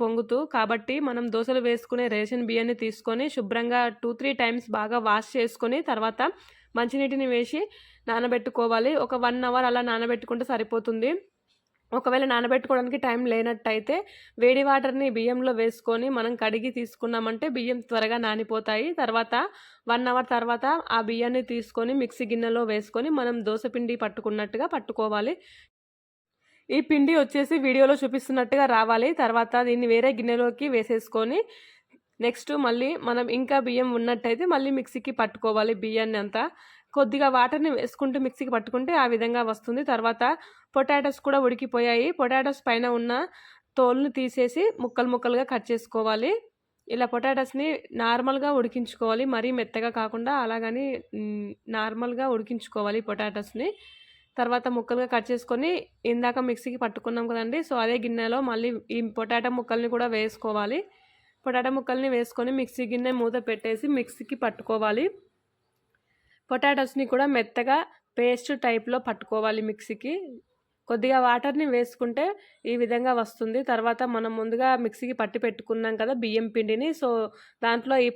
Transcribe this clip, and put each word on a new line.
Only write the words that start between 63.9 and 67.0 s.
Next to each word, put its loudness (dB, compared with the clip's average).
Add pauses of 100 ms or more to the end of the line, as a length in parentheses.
మిక్సీకి -6
పట్టుకోవాలి. 0 (1500)
పొటాటోస్ని 2